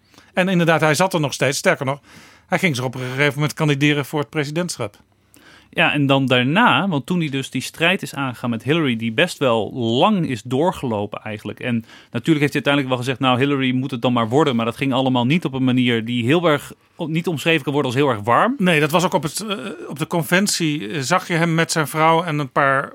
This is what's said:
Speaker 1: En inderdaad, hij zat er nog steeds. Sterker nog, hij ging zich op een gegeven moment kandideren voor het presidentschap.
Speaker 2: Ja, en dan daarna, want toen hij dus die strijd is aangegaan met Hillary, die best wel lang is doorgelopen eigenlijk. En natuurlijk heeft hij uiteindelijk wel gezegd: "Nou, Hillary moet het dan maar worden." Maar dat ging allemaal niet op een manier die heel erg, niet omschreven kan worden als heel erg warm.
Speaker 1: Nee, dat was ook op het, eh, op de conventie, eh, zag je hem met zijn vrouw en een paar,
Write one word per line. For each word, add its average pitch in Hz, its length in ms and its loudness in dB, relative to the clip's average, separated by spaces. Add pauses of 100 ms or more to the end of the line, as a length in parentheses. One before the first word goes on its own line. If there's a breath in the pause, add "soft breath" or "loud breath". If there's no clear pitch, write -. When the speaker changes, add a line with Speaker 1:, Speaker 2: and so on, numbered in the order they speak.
(340 soft breath)
Speaker 1:
En 185 160 0
inderdaad, 165 320 4
hij 156 140 4
zat 185 180 2
er 180 60 0
nog 147 140 -2
steeds. 139 240 0
Sterker 165 280 0
nog, 135 140 -4 (480 loud breath)
hij 175 120 -2
ging 170 160 0
zich 127 100 -4
op 123 100 -6
een 131 60 -8
gegeven 131 320 0
moment 147 200 -2
kandideren 147 520 2
voor 156 140 -6
het 143 100 -4
presidentschap. 151 680 -6 (720 soft breath)
Speaker 2:
Ja, 165 240 2
en 143 120 2
dan 139 200 4
daarna, 139 640 4
want 156 180 -2
toen 180 140 0
hij 156 100 -2
dus 135 200 -6
die 131 120 -4
strijd 180 400 -2
is - 120 -10
aangegaan 131 360 -6
met 113 140 -4
Hillary, 143 320 0
die 113 160 -4
best 156 260 0
wel 117 360 0
lang 147 560 2
is 120 120 -4
doorgelopen 123 800 -4
eigenlijk. 107 380 -10
En 117 260 -4 (260 loud breath)
natuurlijk 147 280 0
heeft 143 140 0
hij 147 100 -2
uiteindelijk 143 240 2
wel 127 100 0
gezegd: 123 220 -4
"Nou, 127 200 2
Hillary 135 320 0
moet 127 200 -2
het 120 100 -6
dan 123 120 2
maar 117 160 0
worden." 139 260 2
Maar 113 100 0
dat 117 100 -4
ging 139 180 -2
allemaal 127 320 2
niet 165 200 2
op 135 80 -6
een 131 100 -2
manier 123 420 2
die 120 180 -4
heel 165 220 2
erg, 147 280 0 (240)
niet 160 300 -4
omschreven 165 360 0
kan 147 100 -2
worden 139 180 0
als 120 80 0
heel 147 100 2
erg 110 120 -2
warm. 147 360 2
Speaker 1:
Nee, 180 220 2
dat 147 120 0
was 165 120 2
ook 180 100 0
op 165 100 -2
het, 156 180 -6
eh, 208 160 -8 (300)
op - 120 -10
de 156 80 -4
conventie, 165 800 0
eh, 139 140 -6
zag 156 260 -2
je 180 60 -4
hem 165 200 2
met 165 180 0
zijn 156 160 0
vrouw 160 360 2
en 151 160 -4
een 139 120 -4
paar, 139 440 2